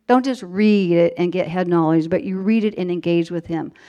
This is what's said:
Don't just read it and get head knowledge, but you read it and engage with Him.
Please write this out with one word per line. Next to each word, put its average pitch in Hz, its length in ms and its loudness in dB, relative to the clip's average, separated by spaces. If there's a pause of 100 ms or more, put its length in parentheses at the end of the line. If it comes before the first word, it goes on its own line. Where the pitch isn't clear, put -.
Don't 247 160 4
just 254 200 -6
read 190 480 2
it 170 260 4
and 175 140 0
get 175 160 -2
head 180 200 -4
knowledge, 165 420 2
but 180 140 -2
you 190 140 -6
read 208 260 0
it 214 140 -2
and 180 140 -4
engage 170 400 -2
with 170 160 -8
Him. 165 260 -6 (160)